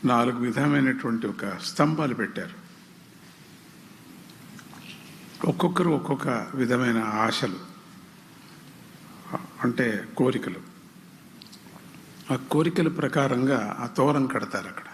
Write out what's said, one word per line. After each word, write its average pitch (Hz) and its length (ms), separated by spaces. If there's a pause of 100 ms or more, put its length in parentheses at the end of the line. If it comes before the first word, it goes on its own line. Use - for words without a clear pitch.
నాలుగు 120 320
విధమైనటువంటి 127 880
ఒక 98 300
స్తంభాలు 151 560
పెట్టారు. 98 540 (2750)
ఒక్కొక్కరు 175 420
ఒక్కొక్క 131 680
విధమైన 123 480
ఆశలు, 107 560 (2000)
అంటే 120 440 (100)
కోరికలు. 127 440 (1700)
ఆ - 20
కోరికల 160 520
ప్రకారంగా 131 920
ఆ 120 80
తోరం 135 400
కడతారు 104 400
అక్కడ. - 160 (100)